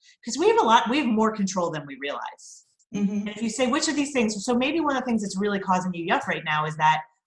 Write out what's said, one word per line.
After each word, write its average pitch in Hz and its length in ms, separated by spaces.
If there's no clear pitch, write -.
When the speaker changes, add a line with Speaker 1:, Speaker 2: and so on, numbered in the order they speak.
Speaker 1:
'Cause 240 140
we 370 100
have 453 120
a - 40
lot, 226 240
we 262 100
have 302 80
more 214 280
control 185 360
than 151 160
we 139 140
realize. - 680
Speaker 2:
Mm-hmm. 202 180
Speaker 1:
And 208 180
if 214 120
you 220 80
say, 254 160
"Which 302 220
of 277 80
these 285 160
things?" 214 320
So 247 120
maybe 294 240
one 285 160
of 254 60
the 254 40
things 226 160
that's 185 160
really 202 200
causing 185 340
you 170 180
yuck - 160
right 160 180
now 156 220
is 156 100
that, 156 240